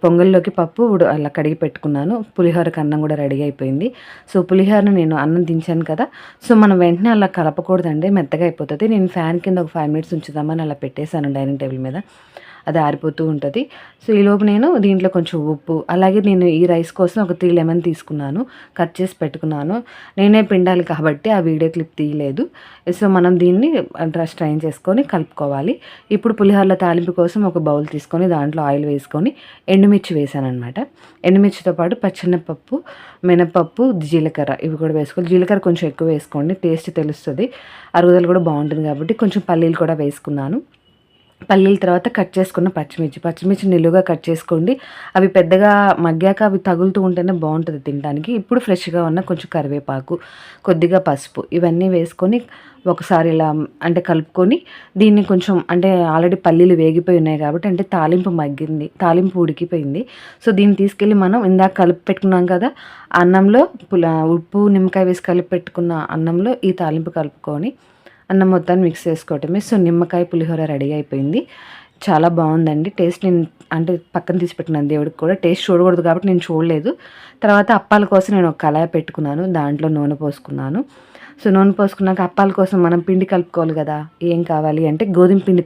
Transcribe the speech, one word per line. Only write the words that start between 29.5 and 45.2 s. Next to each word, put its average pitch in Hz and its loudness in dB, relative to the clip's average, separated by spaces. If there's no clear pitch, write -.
ఎండుమిర్చి 196 4
వేసాను 139 -4
అనమాట. 123 -8
ఎండుమిర్చితో 190 2
పాటు 185 -2
పచ్చెనపప్పు, 175 -4
మినపప్పు, 175 2
జీలకర్ర 151 -2
ఇవి 156 -4
కూడా 156 -2
వేసుకోవాలి. 170 -4
జీలకర్ర 185 2
కొంచెం 170 0
ఎక్కువ 160 -2
వేసుకోండి, 147 -4
టేస్ట్ 160 -2
తెలుస్తుంది, 151 -4
అరుగుదల 175 6
కూడా 185 2
బాగుంటుంది 151 -4
కాబట్టి. 156 -4
కొంచెం 202 0
పల్లీలు 165 0
కూడా 160 -2
వేసుకున్నాను. 143 -6
పల్లీల 190 4
తర్వాత 185 0
కట్ 185 -2
చేసుకున్న 185 0
పచ్చిమిర్చి, 151 -6
పచ్చిమిర్చి 185 -2
నిలువుగా 165 4
కట్ 165 -4
చేసుకోండి. 165 -2
అవి 190 4